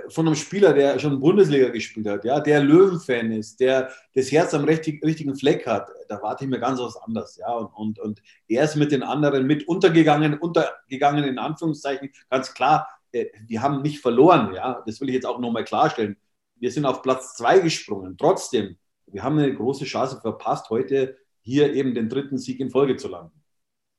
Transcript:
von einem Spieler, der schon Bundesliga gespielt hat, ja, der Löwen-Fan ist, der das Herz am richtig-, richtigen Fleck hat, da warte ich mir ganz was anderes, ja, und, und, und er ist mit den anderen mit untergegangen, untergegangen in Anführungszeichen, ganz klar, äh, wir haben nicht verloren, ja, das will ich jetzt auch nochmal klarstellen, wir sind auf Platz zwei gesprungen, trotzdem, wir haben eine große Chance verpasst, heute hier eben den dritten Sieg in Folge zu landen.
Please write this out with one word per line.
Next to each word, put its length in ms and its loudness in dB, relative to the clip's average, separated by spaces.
von 180 -2
einem 100 2
Spieler, 380 4
der 240 4
schon 220 -2
Bundesliga 500 4
gespielt 380 -8
hat, 180 -4
ja, 140 0
der 240 2
Löwen-Fan 680 4
ist, 280 -8
der 320 2
das 160 0
Herz 240 2
am 80 0
richtig-, 400 -2
richtigen 320 -2
Fleck 320 0
hat, 220 -2
da 160 -10
warte 220 -6
ich 40 -6
mir 100 -4
ganz 200 -2
was 180 -8
anderes, 400 -10
ja, 160 -8
und, 220 -8
und, 240 -8
und 240 -10
er 160 0
ist 120 0
mit 160 0
den 120 0
anderen 420 0
mit 220 0
untergegangen, 720 4
untergegangen 840 -2
in 120 -4
Anführungszeichen, 720 -6
ganz 240 -2
klar, 320 2
äh, 160 -4
wir 160 -6
haben 220 0
nicht 160 -4
verloren, 560 6
ja, 320 -6
das 120 -10
will 100 -6
ich 60 0
jetzt 120 -4
auch 100 -4
nochmal 260 -4
klarstellen, 540 0
wir 160 -6
sind 140 -2
auf 180 -2
Platz 320 -4
zwei 240 4
gesprungen, 580 -4
trotzdem, 600 0
wir 160 -12
haben 160 -2
eine 160 2
große 320 -4
Chance 340 -4
verpasst, 520 -6
heute 460 -2
hier 340 2
eben 180 0
den 160 -4
dritten 300 -6
Sieg 200 -10
in 120 -6
Folge 240 2
zu 140 -10
landen. 260 -16